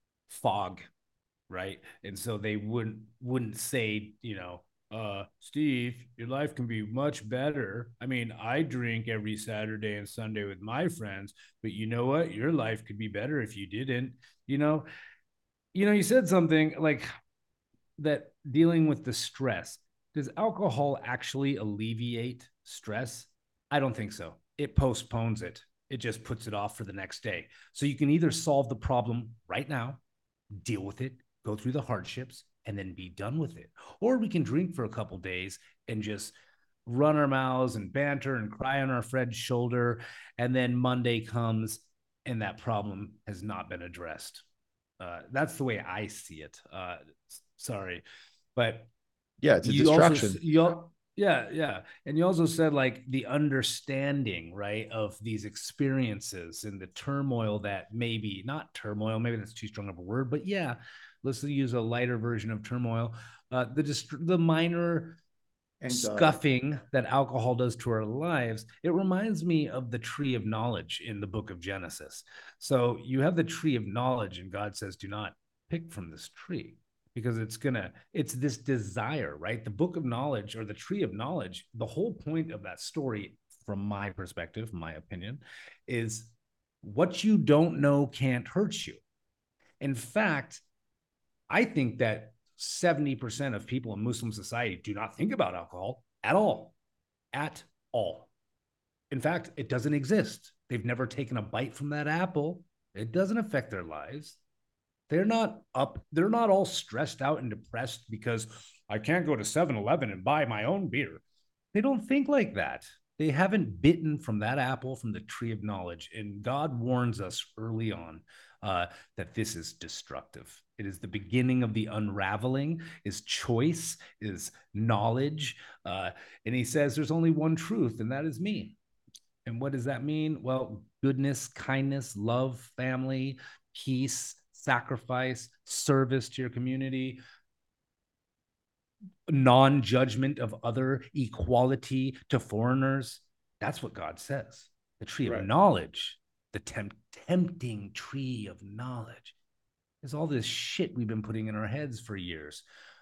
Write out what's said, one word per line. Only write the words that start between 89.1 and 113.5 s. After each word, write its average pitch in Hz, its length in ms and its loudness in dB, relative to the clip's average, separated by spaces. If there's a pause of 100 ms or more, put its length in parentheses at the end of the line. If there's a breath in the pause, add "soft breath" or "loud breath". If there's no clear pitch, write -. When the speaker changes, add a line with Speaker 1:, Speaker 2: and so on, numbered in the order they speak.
Speaker 1:
In 139 140 0
fact, 156 640 0 (880)
I 220 160 4
think 135 320 0
that 113 320 0 (260)
seventy 151 600 0
percent 117 400 -4
of 104 100 -6
people 120 280 -4
in 101 100 -4
Muslim 117 280 -2
society 107 500 -4
do 107 120 -6
not 101 240 -6
think 208 160 0
about 104 220 2
alcohol 90 480 -8 (200)
at 120 120 4
all, 196 380 2 (600)
at 147 280 -6 (300)
all. 98 380 -4 (800)
In 135 80 -2
fact, 160 380 -2
it 127 100 -8
doesn't 135 260 0
exist. 147 600 0 (160)
They've 117 160 -2
never 123 200 0
taken 127 300 -4
a 113 60 0
bite 113 340 -4
from 143 140 -6
that 147 180 -2
apple. 165 560 0 (320)
It 113 160 -6
doesn't 190 260 2
affect 147 340 -2
their 95 120 -6
lives. 82 540 -12 (720)
They're 175 160 4
not 226 360 2 (140)
up, 131 360 0
they're 165 180 4
not 233 200 4
all 196 160 8
stressed - 560 -4
out 143 200 2
and 127 80 -4
depressed - 600 -8
because, 113 380 -2 (400 soft breath)
"I 107 120 -2
can't 156 260 2
go 147 100 2
to 107 80 -2
seven 151 320 2
eleven 117 360 2
and 92 120 -8
buy 147 220 4
my 110 180 0
own 175 260 0
beer." 98 320 -4 (520)
They 208 80 4
don't 254 260 0
think 277 220 2
like 269 240 4
that. 71 320 -4 (340)
They 156 120 4
haven't 151 500 2